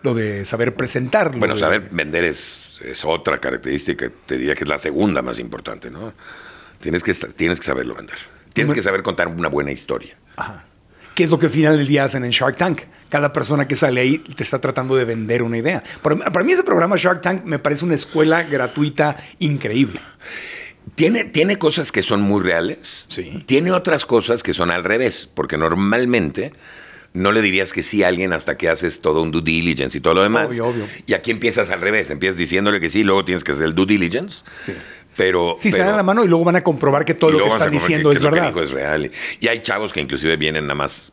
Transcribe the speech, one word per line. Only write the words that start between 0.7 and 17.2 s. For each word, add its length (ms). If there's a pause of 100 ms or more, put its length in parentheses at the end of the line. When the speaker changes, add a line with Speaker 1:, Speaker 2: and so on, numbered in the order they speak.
Speaker 1:
presentar, 600
lo 40
Speaker 2:
Bueno, 160
Speaker 1:
de 60
Speaker 2:
saber 320
vender 320
es, 600
es 200
otra 340
característica, 720 (160)
te 100
diría 200
que 80
es 40
la 100
segunda 440
más 160
importante, 520
¿no? 220 (680)
Tienes 240
que 80
esta-, 160
tienes 320
que 60
saberlo 280
vender. 220 (360)
Tienes 160
Speaker 1:
Bueno. 60
Speaker 2:
que 80
saber 200
contar 260
una 200
buena 220
historia. 460 (200)
Speaker 1:
Ajá. 280 (500)
¿Qué 100
es 60
lo 80
que 80
al 60
final 240
del 120
día 160
hacen 200
en 60
Shark 260
Tank? 260 (260)
Cada 240
persona 340
que 80
sale 260
ahí 180
te 260
está 160
tratando 340
de 100
vender 380
una 160
idea. 240 (180)
Para, 160
para 280
mí 80
ese 100
programa 340
Shark 260